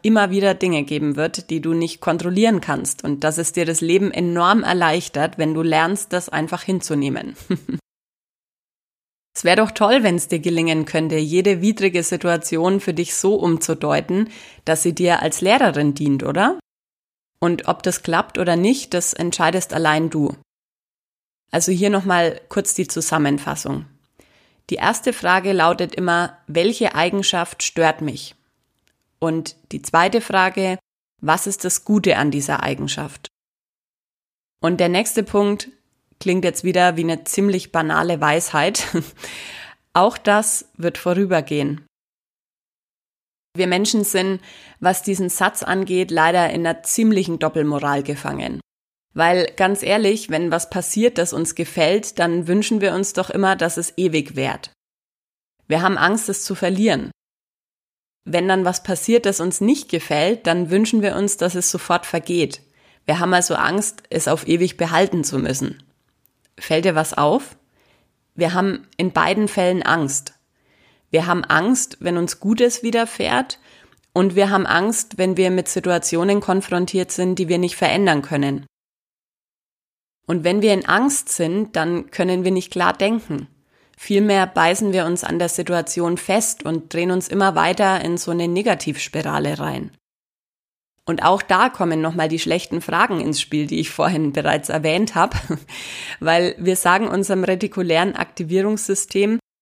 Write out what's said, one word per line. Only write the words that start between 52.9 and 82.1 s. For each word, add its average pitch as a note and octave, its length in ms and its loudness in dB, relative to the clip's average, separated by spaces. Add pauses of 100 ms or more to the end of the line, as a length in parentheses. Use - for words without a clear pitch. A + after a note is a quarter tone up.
uns G3 200 -2
doch F#3 160 -4
immer, F#3+ 260 2
dass E3+ 200 -2
es - 200 -6
ewig D#3+ 400 0
währt. - 340 -6 (960)
Wir D#3+ 160 0
haben F#3+ 160 2
Angst, G3+ 300 0
es G3 160 -6
zu G3 100 -6
verlieren. F#3 560 0 (1120)
Wenn F3 220 0
dann F#3+ 180 2
was F3 180 -2
passiert, A3+ 440 0
das G3 140 0
uns F3+ 200 -2
nicht B3 280 2
gefällt, E3 580 0
dann E3+ 240 2
wünschen G#3+ 320 2
wir G3+ 140 0
uns, G3 200 -2
dass F3+ 180 0
es F3+ 160 -2
sofort F3 360 -2
vergeht. E3+ 540 -2 (460)
Wir D#3 120 0
haben F3 160 2
also F3 200 2
Angst, - 560 -2
es - 180 -2
auf D#3+ 180 0
ewig F3 300 2
behalten E3+ 480 2
zu C#3+ 140 -4
müssen. - 440 -4 (760)
Fällt E3 260 0
dir F3+ 100 2
was D#3 200 0
auf? D#3 420 0 (800)
Wir E3+ 180 -2
haben F#3 340 -2 (100)
in F3+ 160 -2
beiden F#3 360 2
Fällen F#3 340 0
Angst. D3+ 520 -2 (760)
Wir D#3+ 160 0
haben F3 180 0
Angst, G3+ 560 0
wenn F3 160 -2
uns E3+ 240 -4
Gutes A#3 420 2
widerfährt, A#3 760 -2 (560)
und F3+ 200 2
wir G3 160 4
haben F#3+ 160 2
Angst, G3+ 520 0
wenn F#3 180 0
wir F#3 140 2
mit F3+ 180 0
Situationen F3 720 0
konfrontiert F#3 720 -2
sind, F3+ 260 -2
die F#3 80 -2
wir F3 120 2
nicht F3 180 0
verändern E3+ 460 2
können. C#3+ 440 -2 (1600)
Und E3 180 -2
wenn F#3+ 160 2
wir G#3 140 4
in F#3+ 120 0
Angst C4 420 0
sind, F#3 480 -2
dann E3 340 -2